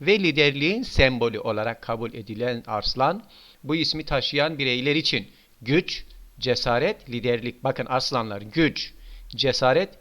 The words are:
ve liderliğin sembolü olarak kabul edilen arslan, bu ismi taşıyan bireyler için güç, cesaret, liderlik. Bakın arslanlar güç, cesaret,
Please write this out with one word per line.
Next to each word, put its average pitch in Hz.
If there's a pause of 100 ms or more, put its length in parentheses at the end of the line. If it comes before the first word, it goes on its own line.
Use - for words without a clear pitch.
ve 196
liderliğin 151
sembolü 120
olarak 110
kabul 113
edilen 117
arslan, 131 (400)
bu 143
ismi 156
taşıyan 143
bireyler 131
için - (340)
güç, 143 (340)
cesaret, 127
liderlik. 120
Bakın 131
arslanlar 117
güç, 143 (360)
cesaret, 135 (120)